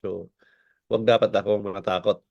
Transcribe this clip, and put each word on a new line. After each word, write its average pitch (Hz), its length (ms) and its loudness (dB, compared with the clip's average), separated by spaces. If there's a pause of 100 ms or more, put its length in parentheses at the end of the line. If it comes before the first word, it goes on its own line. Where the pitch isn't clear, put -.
So, 92 320 -8 (560)
wag 113 160 -2
dapat 110 280 4
akong 101 320 0
matakot. 95 640 -2